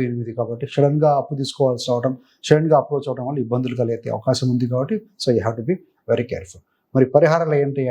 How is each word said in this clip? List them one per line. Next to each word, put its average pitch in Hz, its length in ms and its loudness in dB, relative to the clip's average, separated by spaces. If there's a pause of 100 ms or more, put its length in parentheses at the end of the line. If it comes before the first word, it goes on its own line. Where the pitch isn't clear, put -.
ఎనిమిది 120 320 -6
కాబట్టి 117 360 -6
సడన్గా 147 340 4 (120)
అప్పు - 200 -8
తీసుకోవాల్సి 131 500 -2
రావడం, 123 220 0 (340)
సడన్గా 156 340 6
అప్రోచ్ 139 300 -6
అవడం 120 180 -8
వల్ల 143 160 -4
ఇబ్బందులు 123 340 -4
కలిగే 117 380 -4
అవకాశం 127 360 0
ఉంది 123 200 0
కాబట్టి 135 240 -2 (260)
so 123 140 2
you 98 100 2
have 113 140 -2
to 110 80 -10
be 185 80 0 (340)
very 120 220 0
careful. - 280 -12 (340)
మరి 131 100 6 (100)
పరిహారాలు 156 480 4
ఏంటి 139 280 -2